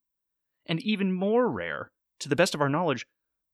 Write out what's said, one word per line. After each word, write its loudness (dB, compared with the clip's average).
And -2
even 0
more 2
rare, -6
to -12
the 2
best 2
of -4
our 2
knowledge, 0